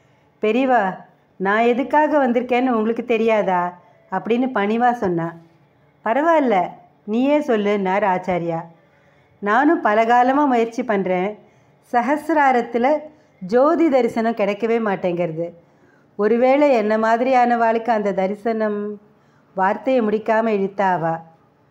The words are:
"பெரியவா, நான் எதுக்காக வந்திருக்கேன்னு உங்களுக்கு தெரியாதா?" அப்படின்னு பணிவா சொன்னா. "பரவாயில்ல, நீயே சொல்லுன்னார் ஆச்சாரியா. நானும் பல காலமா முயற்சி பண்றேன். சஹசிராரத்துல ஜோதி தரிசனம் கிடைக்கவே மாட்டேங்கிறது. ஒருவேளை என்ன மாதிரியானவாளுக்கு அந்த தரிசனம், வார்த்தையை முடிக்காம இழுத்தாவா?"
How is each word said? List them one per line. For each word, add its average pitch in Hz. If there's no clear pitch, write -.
"பெரியவா, 220
நான் 202
எதுக்காக 277
வந்திருக்கேன்னு 247
உங்களுக்கு 226
தெரியாதா?" 202
அப்படின்னு 226
பணிவா 226
சொன்னா. 170
"பரவாயில்ல, 247
நீயே 269
சொல்லுன்னார் 208
ஆச்சாரியா. 180
நானும் 262
பல 220
காலமா 254
முயற்சி 240
பண்றேன். 202
சஹசிராரத்துல 262
ஜோதி 269
தரிசனம் 233
கிடைக்கவே 220
மாட்டேங்கிறது. 175
ஒருவேளை 254
என்ன 214
மாதிரியானவாளுக்கு 233
அந்த 208
தரிசனம், 208
வார்த்தையை 214
முடிக்காம 220
இழுத்தாவா?" 180